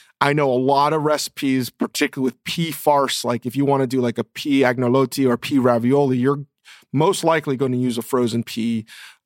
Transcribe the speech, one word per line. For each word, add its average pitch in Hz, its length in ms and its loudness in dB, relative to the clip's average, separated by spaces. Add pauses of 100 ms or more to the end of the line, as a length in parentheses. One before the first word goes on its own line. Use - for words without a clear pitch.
(220)
I 143 120 2
know 143 180 2
a - 40 2
lot 139 380 2
of 156 100 0
recipes, 135 680 -2
particularly - 560 -4
with - 180 -6
pea 165 280 -4
farce, 143 540 0
like, 120 200 -4
if 120 100 -6
you 139 100 0
wanna 135 220 2
do, 127 140 -2
like, 117 160 -2
a 117 60 -4
pea 139 380 -2
agnolotti 127 680 2
or 120 100 2
pea - 220 -2
ravioli, 127 580 2
you're 139 280 0 (480)
most 160 300 2
likely 156 340 0
gonna 127 200 0
use 123 200 -2
a 117 40 -6
frozen 120 420 0
pea. 113 420 -4 (400)